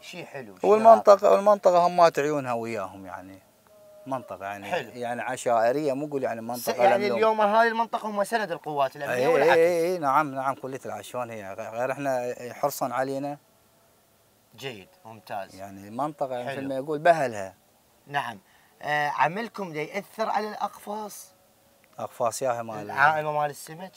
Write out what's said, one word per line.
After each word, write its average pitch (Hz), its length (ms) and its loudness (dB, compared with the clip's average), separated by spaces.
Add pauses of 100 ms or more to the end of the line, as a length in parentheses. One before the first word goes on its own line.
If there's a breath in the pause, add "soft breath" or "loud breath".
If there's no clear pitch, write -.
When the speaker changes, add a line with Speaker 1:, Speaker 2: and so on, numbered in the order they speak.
Speaker 1:
شيء - 240 -16
حلو، 104 340 -16
شيء 185 120 2
Speaker 2:
والمنطقة، 208 540 10
Speaker 1:
راقي. 196 120 6
Speaker 2:
والمنطقة 196 500 4
هم 175 100 -2
ما 170 120 8
تعيونها 143 440 -2
وياهم، 101 540 -6
يعني 92 320 -16 (680)
منطقة 113 380 -8
يعني، 101 220 -8
Speaker 1:
حلو. 135 280 -4
Speaker 2:
يعني 120 280 -6
عشائرية، 123 680 2
مو 139 140 -4
قول 143 160 -6
يعني 113 180 -4
Speaker 1:
س-، 113 40 -12
Speaker 2:
منطقة 123 380 -4
Speaker 1:
يعني 196 220 4
Speaker 2:
لملوم. 196 140 0
Speaker 1:
اليوم 220 220 4
هاي 220 280 4
المنطقة 226 400 -4
هم 202 160 -2
سند 208 280 -4
القوات 147 440 -4
الأمنية 139 200 -4
Speaker 2:
إي، 127 100 2
Speaker 1:
والعكس. 160 260 4
Speaker 2:
إي، 170 320 4
إي، 180 140 -2
نعم، 143 360 2
نعم، 135 200 -2
كلية 131 320 -10
العشوان 113 440 -8
هي 98 240 -12
غ-، 110 200 -12
غير 127 180 -2
إحنا 127 420 -4 (180)
حرصاً 139 400 -4
علينا. 135 460 -4 (1160)
Speaker 1:
جيد، 110 320 -14 (160)
ممتاز. 104 500 -14
Speaker 2:
يعني 98 340 -16
المنطقة 131 540 -6
مثل 143 60 -8
Speaker 1:
حلو. 135 200 -8
Speaker 2:
ما 135 60 -4
يقول 147 240 -4
بهلها. 131 560 2 (520)
Speaker 1:
نعم. 131 320 -6 (440 soft breath)
آه، 147 260 -2
عملكم 170 640 -4
دا 151 100 -6
يأثر 202 460 -8
على 214 200 -2
الأقفاص؟ 208 840 -12 (640)
Speaker 2:
أقفاص 113 440 -4
ياها 120 200 -2
مال 110 160 -10
Speaker 1:
العائمة 151 540 2
مال 147 180 -2
السمك؟ 160 460 -16